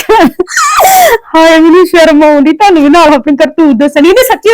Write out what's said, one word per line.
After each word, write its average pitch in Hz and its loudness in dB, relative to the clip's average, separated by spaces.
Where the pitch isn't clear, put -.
ਹਾਏ, 320 2
ਮੈਨੂੰ 330 2
ਸ਼ਰਮ 320 0
ਆਉਂਦੀ, 302 0
ਤੁਹਾਨੂੰ 330 0
ਵੀ 285 2
ਨਾਲ 311 2
ਆਪਣੀ 294 -2
ਕਰਤੂਤ 302 -2
ਦੱਸਣੀ। 285 -2
ਨਹੀਂ, 381 2
ਸੱਚੀ 403 -2